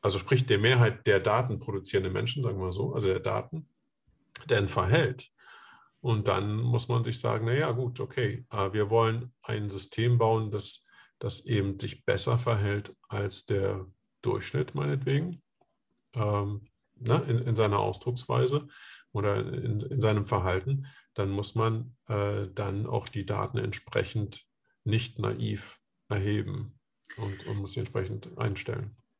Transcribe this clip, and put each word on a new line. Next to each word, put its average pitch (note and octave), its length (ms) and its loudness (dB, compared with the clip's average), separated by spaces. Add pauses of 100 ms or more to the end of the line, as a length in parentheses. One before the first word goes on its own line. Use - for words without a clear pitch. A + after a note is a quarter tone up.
also G2+ 160 2
sprich C3 280 2
der G#2 140 4
Mehrheit A#2 480 4
der G2+ 120 6
Daten A2 400 2
produzierenden F#2+ 540 -2
Menschen, A#2 280 -2
sagen A2 160 -2
wir F#2 100 -4
mal F2+ 40 -2
so, - 220 -4
also G2+ 160 0
der F#2+ 100 0
Daten, G#2+ 480 -4 (840)
denn G2+ 200 4
verhält. B2+ 600 2 (720)
Und G#2+ 300 2
dann G2+ 260 2
muss A#2 320 0
man A#2+ 160 2
sich A2+ 160 -2
sagen, A2+ 280 0
na A#2+ 60 2
ja, D3 180 0
gut, B2 280 -4
okay, B2+ 500 -4
äh, G2 220 0
wir G#2 180 0
wollen A2+ 520 2
ein G#2+ 280 -4
System A2+ 480 2
bauen, A2 340 2
das, - 360 -6 (320)
das - 260 -6
eben G2 320 0
sich - 280 -8
besser A2 320 2
verhält G#2 580 0 (140)
als G2+ 360 -4
der G2 400 0 (360)
Durchschnitt - 520 -2
meinetwegen, C#3+ 680 0 (720)
ähm, G#2 540 -2 (260)
ne, B2 320 2
in, A#2 120 2
in A2 180 0
seiner G#2 220 4
Ausdrucksweise B2 920 0 (420)
oder G2+ 280 2
in, G#2+ 420 -2
in C3+ 180 -2
seinem G#2+ 260 4
Verhalten, F#2+ 600 0 (280)
dann G2 160 -2
muss G2 260 -2
man, A2+ 420 0 (100)
äh, G2+ 460 0
dann G2+ 320 -2
auch A2 240 -2
die G2+ 160 -6
Daten G2+ 320 -2
entsprechend - 880 -4 (400)
nicht A2 340 0
naiv G#2+ 580 -4 (300)
erheben G#2 720 -2 (380)
und, G2+ 280 -8
und G#2 120 -6
muss G2 160 -8
sie A#2 80 -6
entsprechend - 560 -6
einstellen. - 580 -4 (240)